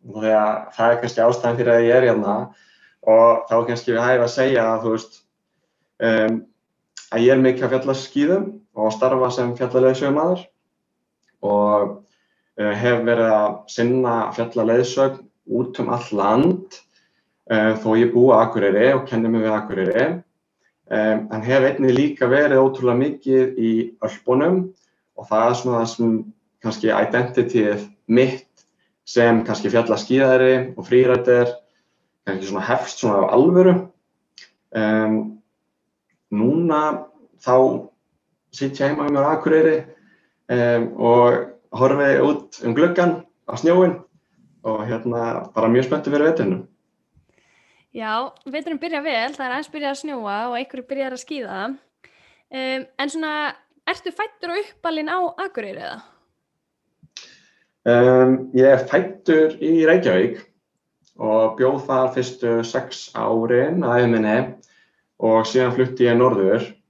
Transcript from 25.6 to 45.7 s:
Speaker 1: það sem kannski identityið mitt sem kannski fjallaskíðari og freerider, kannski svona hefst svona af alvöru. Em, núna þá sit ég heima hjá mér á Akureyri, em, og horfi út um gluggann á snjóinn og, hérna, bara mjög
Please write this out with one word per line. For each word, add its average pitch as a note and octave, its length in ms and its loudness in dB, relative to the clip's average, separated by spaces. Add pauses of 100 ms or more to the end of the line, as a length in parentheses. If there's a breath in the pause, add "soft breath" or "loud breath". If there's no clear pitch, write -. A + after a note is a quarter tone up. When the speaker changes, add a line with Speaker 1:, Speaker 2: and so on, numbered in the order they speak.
Speaker 1:
það A2+ 60 -2
sem A2+ 460 -2 (300)
kannski A2 260 -2
identityið G#2+ 1000 0 (180)
mitt C3 400 2 (600)
sem A#2 360 2
kannski G#2 260 -6
fjallaskíðari B2+ 1080 2
og - 100 -14
freerider, B2 640 4 (800)
kannski F#2+ 200 -6
svona G2+ 160 -8
hefst - 380 -4
svona G#2 240 0
af - 80 -2
alvöru. F3+ 560 4 (840 loud breath)
Em, A2 420 0 (1160)
núna D3+ 760 0 (360)
þá C3 460 2 (640)
sit C3+ 260 -8
ég C#3 140 0
heima D3 160 -4
hjá - 20 -2
mér C#3 160 0
á D#3 80 0
Akureyri, D#3 500 2 (640 soft breath)
em, A#2+ 360 0 (100)
og A#2 540 4 (240)
horfi C3+ 380 2 (100)
út - 420 -4
um A#2 120 -4
gluggann F3 420 0 (320)
á - 80 -10
snjóinn E3+ 400 2 (680)
og, A2 240 -6
hérna, A#2 640 -6
bara A2+ 140 0
mjög B2+ 220 2